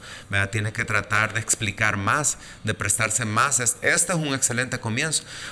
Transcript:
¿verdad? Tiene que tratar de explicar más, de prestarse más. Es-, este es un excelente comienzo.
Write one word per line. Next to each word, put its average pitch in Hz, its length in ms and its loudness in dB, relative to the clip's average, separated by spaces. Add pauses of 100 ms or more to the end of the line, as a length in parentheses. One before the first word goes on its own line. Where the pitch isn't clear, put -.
(300)
¿verdad? 98 220 0
Tiene 107 200 -2
que 117 140 -2
tratar 104 480 0
de 113 60 -2
explicar 104 580 0
más, 123 400 0 (260)
de 107 120 0
prestarse 110 500 0
más. 120 340 2
Es-, 120 220 0
este 170 320 2
es 165 60 2
un 147 160 0
excelente 123 440 0
comienzo. 135 440 -2 (280)